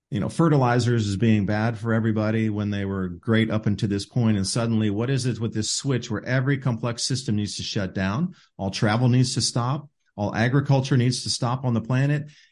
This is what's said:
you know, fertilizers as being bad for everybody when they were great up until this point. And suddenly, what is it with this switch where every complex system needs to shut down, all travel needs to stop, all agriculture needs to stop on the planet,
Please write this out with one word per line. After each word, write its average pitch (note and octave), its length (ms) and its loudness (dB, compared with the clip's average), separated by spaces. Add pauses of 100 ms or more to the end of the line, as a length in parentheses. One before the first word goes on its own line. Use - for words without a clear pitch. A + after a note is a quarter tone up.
you A2 100 -4
know, - 80 -2
fertilizers B2 800 2
as G2 100 -2
being G#2+ 280 4
bad G#2+ 320 -2
for A2+ 160 -2
everybody A2 560 0
when G#2 220 -4
they G2+ 120 -4
were F#2+ 260 -4
great A2 420 2
up A2 160 0
until G2+ 200 0
this G2+ 200 -2
point. A2 300 2
And F#2+ 100 0
suddenly, A2+ 420 0
what A2+ 220 -2
is B2+ 160 0
it G#2+ 120 -2
with A2+ 140 -4
this G#2+ 180 -4
switch - 380 -2
where G#2 160 -4
every C3 320 0
complex A#2+ 460 -4
system B2 320 -2
needs G#2 220 -4
to G2 60 -8
shut F#2+ 300 -4
down, G#2 400 -2 (240)
all G2 140 -4
travel A2+ 360 2
needs B2+ 280 4
to B2 60 0
stop, B2+ 460 -2 (300)
all G2+ 180 -2
agriculture C3+ 640 2
needs B2 260 2
to A2+ 60 -6
stop B2+ 340 -2
on B2 100 0
the A2+ 80 0
planet, C#3 480 0 (220)